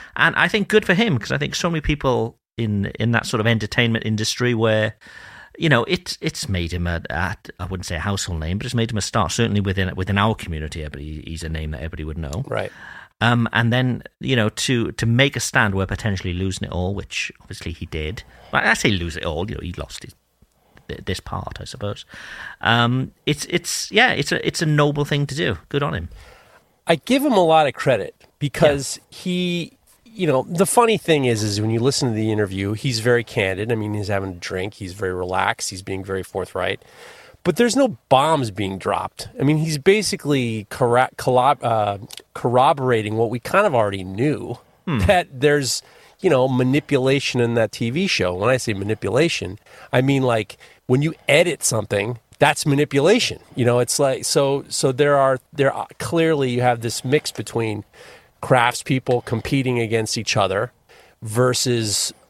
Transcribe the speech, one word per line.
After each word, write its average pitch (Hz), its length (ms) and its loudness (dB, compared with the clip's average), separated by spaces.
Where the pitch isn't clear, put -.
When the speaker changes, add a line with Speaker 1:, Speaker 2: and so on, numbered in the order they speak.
Speaker 1:
And 156 200 2
I 165 120 4
think 202 200 0
good 214 160 4
for - 80 2
him, 185 260 2
'cause - 140 -6
I 135 60 0
think 139 160 -6
so - 160 -2
many 165 100 -2
people 127 560 0
in, 104 280 0
in 117 120 2
that 113 120 2
sort 117 160 -2
of 104 60 2
entertainment 113 580 0
industry 110 500 0
where, 110 420 2
you 160 140 2
know, 117 140 4
it, - 360 -4
it's - 260 -6
made 87 260 -2
him 85 140 -2
a, 85 220 -2
a, 82 280 -4
I 90 60 -8
wouldn't 90 220 -8
say 87 100 -6
a 82 40 -6
household 95 400 -4
name, 85 180 -4
but 117 80 -8
it's 123 80 -6
made 113 160 0
him 113 80 -4
a 98 40 -2
star, 101 280 0
certainly 104 300 0
within, 95 340 -2
within 98 240 -2
our 107 160 2
community. 78 500 -8
Everybody, 73 420 -10
he's 80 160 -10
a 80 60 -8
name 78 220 -6
that 73 80 -8
everybody 78 260 -8
would 78 140 -8
know. 80 280 -6
Speaker 2:
Right. - 240 -4
Speaker 1:
Um, 117 300 2
and 117 180 2
then, 123 320 0
you 131 140 -2
know, 110 140 2
to, 117 440 -2
to - 120 -2
make 120 320 2
a 117 40 -6
stand 107 340 0
where 95 100 0
potentially 95 480 -4
losing 92 360 -4
it 87 40 -10
all, 90 220 -2
which - 360 -8
obviously - 300 -12
he - 120 -12
did. 78 380 -8
But 139 140 0
I 214 80 2
say 185 200 2
lose 85 220 -2
it - 120 -8
all, 82 200 -4
you 110 100 -8
know, - 60 -10
he 87 120 -8
lost - 300 -12
his, - 100 -18
th-, - 160 -12
this 95 160 -6
part, - 400 -10
I - 40 -14
suppose. - 420 -12
Um, 120 500 2
it's, 151 240 -2
it's, - 420 -4
yeah, 214 200 4
it's - 200 -2
a, - 140 -2
it's - 160 -4
a 165 40 0
noble 147 380 2
thing 143 220 -2
to 139 80 -6
do. 135 240 -2
Good 139 140 -2
on 143 100 -2
him. 85 160 -6
Speaker 2:
I 170 100 4
give 262 260 0
him 285 120 2
a 190 100 6
lot 160 220 6
of 123 80 -2
credit 110 400 0
because 143 600 2
Speaker 1:
Yeah. - 80 -20
Speaker 2:
he, 180 580 -4
you 220 200 -4
know, 131 220 2
the 175 160 2
funny 226 320 4
thing 151 300 2
is, 113 160 2
is 104 180 0
when 110 100 0
you 113 100 2
listen 131 280 2
to 113 60 -2
the 110 180 0
interview, 98 400 0
he's 113 280 -4
very 120 220 4
candid. 101 480 -2
I 120 40 0
mean, 107 180 -4
he's 104 160 -6
having 98 220 -2
a 92 40 -8
drink, 92 400 -8
he's 90 200 -12
very 95 180 -4
relaxed, 92 560 -2
he's 95 140 -12
being 95 200 -8
very 95 200 -4
forthright. 92 600 -6
But 170 140 -2
there's 240 180 2
no 247 220 2
bombs 139 400 4
being 98 260 -4
dropped. 90 520 -4
I - 40 0
mean, 151 120 4
he's 156 220 -2
basically 139 920 0
corro-, 123 460 4
collab-, 127 480 2
uh, 107 320 0
corroborating 123 800 2
what 113 140 0
we 120 100 -6
kind 202 260 2
of 165 80 0
already 101 300 0
knew, 107 540 -4
Speaker 1:
Hmm. 151 220 -2
Speaker 2:
that 170 340 2
there's, 147 400 2
you 190 80 2
know, 131 200 4
manipulation 131 920 2
in 117 140 2
that 113 180 2
T 117 160 -4
V 160 180 -2
show. 90 280 0
When 101 160 0
I 131 80 2
say 113 160 -4
manipulation, 104 840 -2
I 127 120 4
mean, 135 200 2
like, 117 360 0
when 127 160 4
you 156 140 0
edit 160 340 4
something, 110 560 -2
that's 147 280 4
manipulation. 143 720 2
You 123 80 2
know, 120 140 4
it's 123 200 0
like, 131 280 0
so, 139 420 2
so - 240 0
there 143 240 4
are, 135 220 4
there 135 220 2
are, - 160 -6
clearly 160 520 2
you 120 100 0
have 120 220 2
this 120 240 -4
mix 139 260 0
between 110 520 -4
craftspeople 123 800 2
competing 123 540 0
against 113 400 -2
each - 180 -2
other 101 360 0
versus 117 880 0